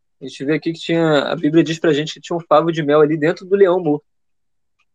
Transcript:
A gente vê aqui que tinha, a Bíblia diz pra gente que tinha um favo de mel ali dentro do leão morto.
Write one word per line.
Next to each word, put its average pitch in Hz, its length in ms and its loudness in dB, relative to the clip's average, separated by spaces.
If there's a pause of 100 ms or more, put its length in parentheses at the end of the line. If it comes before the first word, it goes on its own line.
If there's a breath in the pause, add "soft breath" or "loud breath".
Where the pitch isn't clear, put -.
(200)
A 139 60 -16
gente 135 180 -12
vê 151 100 0
aqui 156 180 -4
que 160 80 -10
tinha, 160 440 0
a - 120 -4
Bíblia 165 260 2
diz 160 160 -2
pra 165 140 0
gente 151 220 -4
que 147 60 -20
tinha 175 160 -8
um 170 40 -4
favo 160 320 2
de 160 100 -4
mel 147 180 2
ali 151 160 4
dentro 165 280 -2
do 185 100 -2
leão 190 260 4
morto. 147 240 -2 (920)